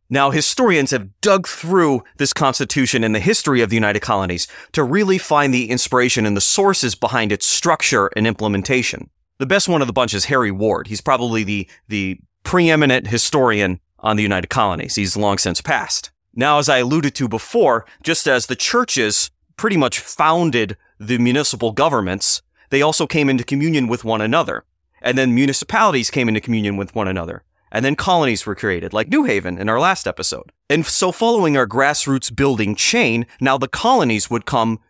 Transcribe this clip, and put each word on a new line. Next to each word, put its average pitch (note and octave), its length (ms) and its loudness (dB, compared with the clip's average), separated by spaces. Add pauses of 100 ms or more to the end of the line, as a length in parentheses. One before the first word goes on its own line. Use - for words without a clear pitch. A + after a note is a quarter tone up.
Now, C#3 220 2
historians D#3+ 600 2
have G2+ 300 -6
dug G3 260 2
through D#3+ 560 0 (140)
this C#3 160 0
constitution C3 680 0
and A2 120 0
the G#2+ 40 0
history C#3+ 420 2
of G#2+ 80 2
the A2+ 80 0
United G#2 240 0
Colonies F#2+ 460 -2 (260)
to D#3 100 0
really F#3+ 340 2
find C#3+ 360 2
the B2 160 0
inspiration B2 560 0
and G2+ 100 0
the G2 60 0
sources F#3+ 540 2
behind A2+ 360 -2
its G2+ 140 -2
structure B2+ 640 2 (100)
and G#2+ 100 2
implementation. G#2+ 800 -2 (280)
The C3+ 80 -4
best F#3+ 240 0
one E3 120 2
of C3 60 0
the A2+ 60 -4
bunch A#2+ 200 0
is G2+ 120 -2
Harry B2 260 0
Ward. G2+ 360 -2
He's G#2 120 -8
probably A#2+ 460 0
the, G2+ 240 -4 (180)
the F#2+ 320 -6 (240)
preeminent D#3 640 2
historian G#2+ 720 2 (200)
on G#2+ 180 0
the G#2+ 60 2
United F#2+ 260 -2
Colonies. G2 460 -2
He's G2 200 -2
long G2+ 220 0
since - 240 -2
passed. - 500 -4 (220)
Now, D3 260 2
as C#3 80 0
I C3+ 120 4
alluded C#3 360 0
to B2 140 -2
before, A#2 560 0 (180)
just D#3+ 240 -2
as B2+ 200 2
the B2+ 100 -4
churches C3+ 760 0 (240)
pretty G#3 220 0
much C3 220 0
founded D3 760 0 (240)
the A2 200 -2
municipal B2 520 0
governments, G#2 680 0 (280)
they C#3 120 2
also D#3 240 2
came D3 240 0
into B2+ 140 0
communion C#3+ 440 0
with A#2 180 -4
one A2 160 0
another. A2+ 440 -2 (360)
And B2+ 160 0
then C3 180 2
municipalities C#3 760 2
came B2+ 180 0
into G#2+ 140 0
communion G#2 360 -2
with G2 180 -8
one G#2 120 -2
another. F2 360 -8 (260)
And A2+ 160 -2
then C#3+ 100 0
colonies D3+ 500 0
were G2+ 100 -6
created, F2 380 -4
like A2 160 -2
New C#4 160 2
Haven F2+ 320 -2
in G2+ 120 -4
our A2+ 100 0
last F3+ 280 0
episode. - 440 -8 (180)
And D#3 160 0
so - 260 0
following G3+ 460 2
our B2 100 2
grassroots C3+ 640 0
building A2 420 0
chain, A#2+ 500 0 (140)
now C3+ 180 2
the C3 100 -4
colonies D#3+ 600 0
would A#2 160 -4
come A2+ 340 -2 (100)